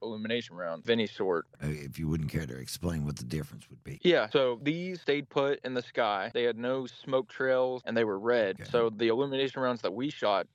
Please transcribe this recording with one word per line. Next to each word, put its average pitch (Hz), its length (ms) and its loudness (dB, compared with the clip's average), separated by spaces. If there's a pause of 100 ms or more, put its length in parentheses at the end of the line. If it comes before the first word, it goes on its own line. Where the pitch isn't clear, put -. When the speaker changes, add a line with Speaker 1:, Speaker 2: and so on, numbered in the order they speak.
Speaker 1:
illumination 110 540 -4
rounds 85 300 -6
of 117 40 4
any 113 180 4
sort. 90 380 0 (160)
Speaker 2:
Uh, 71 60 -4
if 73 300 -6
you 80 100 -2
wouldn't 78 220 0
care 80 160 -4
to 64 100 -10
explain 78 480 -4
what 71 120 -4
the 60 80 -12
difference 76 440 -8
would - 140 -20
be. 139 200 -12
Speaker 1:
Yeah, 147 280 4
so 127 320 4
these 175 380 -4
stayed 143 280 0
put 139 360 0
in 127 100 -4
the 123 80 -2
sky. 104 500 0
They 120 120 2
had 117 120 2
no 127 300 -2
smoke 131 420 -2
trails, 127 560 2
and 117 120 -2
they 117 80 4
were 101 140 0
red. 110 420 2
Speaker 2:
Okay. - 100 -14
Speaker 1:
So 117 200 4
the 113 180 2
illumination 135 520 0
rounds 123 220 0
that 90 100 0
we 127 180 -4
shot 101 440 0